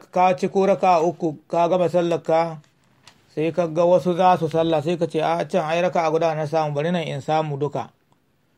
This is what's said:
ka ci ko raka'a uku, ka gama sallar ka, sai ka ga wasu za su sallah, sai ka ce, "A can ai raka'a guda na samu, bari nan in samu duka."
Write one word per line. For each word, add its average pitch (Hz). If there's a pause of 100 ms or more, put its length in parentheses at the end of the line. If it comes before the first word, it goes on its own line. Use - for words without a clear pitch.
(120)
ka 185
ci 185
ko 190
raka'a 185
uku, 160
ka 170
gama 180
sallar 170
ka, 160 (720)
sai 160
ka 175
ga 165
wasu 180
za 185
su 165
sallah, 160
sai 170
ka 170
ce, 156
"A 165
can 170
ai 165
raka'a 175
guda 165
na 156
samu, 151
bari 156
nan 165
in 143
samu 156
duka." 135 (680)